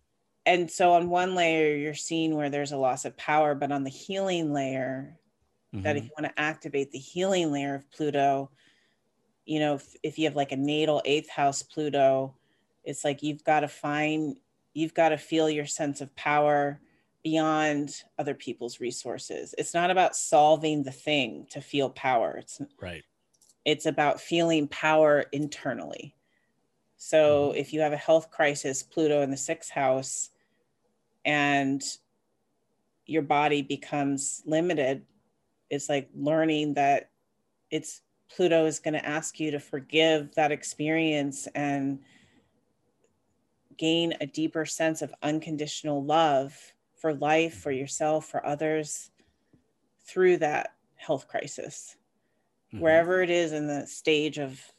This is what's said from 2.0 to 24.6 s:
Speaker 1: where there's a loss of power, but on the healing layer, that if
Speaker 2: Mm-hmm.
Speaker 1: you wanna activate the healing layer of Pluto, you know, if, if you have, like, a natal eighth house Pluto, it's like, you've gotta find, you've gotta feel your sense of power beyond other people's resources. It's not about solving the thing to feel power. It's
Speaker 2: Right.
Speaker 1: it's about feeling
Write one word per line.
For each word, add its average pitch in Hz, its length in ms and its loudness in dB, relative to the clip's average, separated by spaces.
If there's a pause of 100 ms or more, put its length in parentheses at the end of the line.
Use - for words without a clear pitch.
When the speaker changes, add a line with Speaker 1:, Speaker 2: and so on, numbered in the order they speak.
Speaker 1:
where 147 160 -2
there's 143 200 -4
a 143 60 -6
loss 127 280 0
of 127 120 -12
power, 151 380 2
but 139 160 -4
on 143 120 -2
the 135 60 -6
healing 180 640 -4
layer, 135 640 -6 (560)
that 143 240 -2
if 139 60 -6
Speaker 2:
Mm-hmm. - 20 -14
Speaker 1:
you 120 100 -18
wanna 151 220 -6
activate 143 540 -4
the 135 80 -12
healing 180 520 -2
layer 139 220 -4
of 139 160 -10
Pluto, 139 640 0 (960)
you 156 120 -2
know, 151 140 2
if, - 300 -8
if 156 160 -6
you 156 60 2
have, 143 100 0
like, 139 160 0
a 135 60 -4
natal 151 480 2
eighth 151 240 2
house 143 340 0
Pluto, 135 720 2 (480)
it's 143 200 -8
like, 139 200 -2
you've 147 200 -6
gotta 151 240 2
find, 151 720 -2 (380)
you've 156 180 -4
gotta 160 240 4
feel 156 320 0
your 151 160 -2
sense 143 340 -4
of 135 160 -12
power 147 640 2 (440)
beyond 156 800 0 (160)
other 143 160 -4
people's 120 440 -10
resources. - 800 -8
It's - 160 -6
not 175 160 2
about 185 260 2
solving 151 680 4
the 131 80 -8
thing 131 580 -2
to 147 120 -12
feel 135 280 -2
power. 123 480 0
It's - 240 -16 (180)
Speaker 2:
Right. 92 240 -12 (640)
Speaker 1:
it's 147 220 0
about 147 340 0
feeling 165 460 0